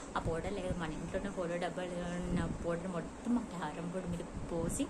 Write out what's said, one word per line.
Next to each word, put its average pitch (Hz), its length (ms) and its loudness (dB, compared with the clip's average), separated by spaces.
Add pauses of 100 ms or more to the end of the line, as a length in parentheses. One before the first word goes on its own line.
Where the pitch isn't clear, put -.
(160)
ఆ 185 40 2
పౌడర్ 165 320 2
లేదు, 180 260 0
మన 156 140 0
ఇంట్లో 170 280 0
ఉన్న 202 100 0
పౌడర్ 175 300 0
డబ్బాలో 180 300 0
ఉన్న 175 580 2 (180)
పౌడర్ 170 220 2
మొత్తం 190 500 2
ఆ 175 200 -2
క్యారమ్ 170 340 -2
బోర్డు 180 160 -2
మీద 170 100 0 (340)
పోసి 170 380 2